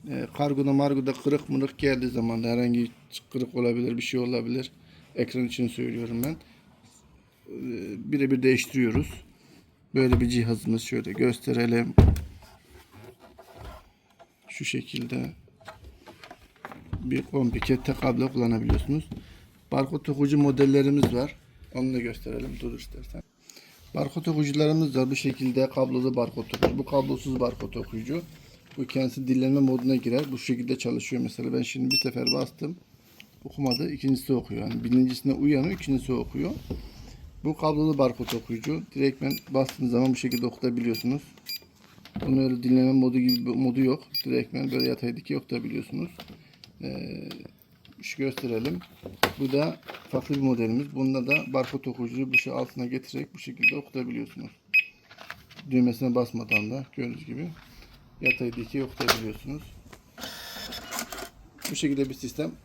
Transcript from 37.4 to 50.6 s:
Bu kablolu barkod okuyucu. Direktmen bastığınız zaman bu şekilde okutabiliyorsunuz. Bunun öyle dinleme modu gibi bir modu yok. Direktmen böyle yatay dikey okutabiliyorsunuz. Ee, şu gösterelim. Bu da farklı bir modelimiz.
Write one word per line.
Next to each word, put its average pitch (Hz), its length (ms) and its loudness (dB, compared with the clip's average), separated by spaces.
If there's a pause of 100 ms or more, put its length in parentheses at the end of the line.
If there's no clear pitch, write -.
Bu 156 140 -2
kablolu 151 400 2
barkod 127 340 2
okuyucu. 120 520 -4 (120)
Direktmen 135 380 0 (160)
bastığınız 135 420 0
zaman 127 200 4
bu 123 40 2
şekilde 123 300 -2
okutabiliyorsunuz. 120 760 0 (1040)
Bunun 135 180 4
öyle 127 200 0
dinleme 127 280 8
modu 127 280 6
gibi 123 260 2
bir 120 100 0
modu 127 260 2
yok. 131 220 2 (220)
Direktmen 131 460 0
böyle 127 160 0
yatay 120 300 -2
dikey - 200 -4
okutabiliyorsunuz. 123 720 -6 (720)
Ee, 135 460 -8 (720)
şu - 160 -10
gösterelim. 135 600 -2 (600)
Bu 135 120 0
da 147 260 0 (320)
farklı 131 260 -2
bir 139 60 0
modelimiz. 127 540 2